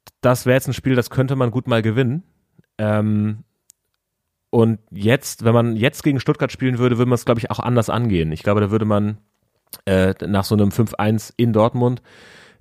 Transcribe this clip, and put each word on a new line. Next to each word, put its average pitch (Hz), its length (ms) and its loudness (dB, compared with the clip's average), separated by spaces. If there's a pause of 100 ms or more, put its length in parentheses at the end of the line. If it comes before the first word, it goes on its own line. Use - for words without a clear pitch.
(220)
das 123 240 0
wäre 123 80 4
jetzt 131 140 0
ein 127 60 -2
Spiel, 127 220 -2
das 120 140 0
könnte 135 260 -2
man 127 140 0
gut 120 180 -4
mal 117 140 0
gewinnen. 120 400 0 (560)
Ähm, 107 640 0 (1120)
und 113 260 2 (140)
jetzt, 107 520 -2
wenn 113 120 2
man 117 200 0
jetzt 117 280 -2
gegen 139 160 2
Stuttgart 143 320 -2
spielen 127 260 -2
würde, 120 220 2
würde 123 100 2
man's, 120 160 0
glaub 117 140 0
ich, 104 100 -6
auch - 100 -8
anders 120 300 0
angehen. 92 420 0
Ich 78 120 -8
glaube, 104 180 2
da 101 80 0
würde 107 160 0
man, 104 320 -2 (680)
äh, 95 280 2 (140)
nach 98 180 0
so - 100 -2
einem 101 160 4
fünf 113 220 -2
eins 107 420 -2
in 117 160 0
Dortmund, 120 520 2 (580)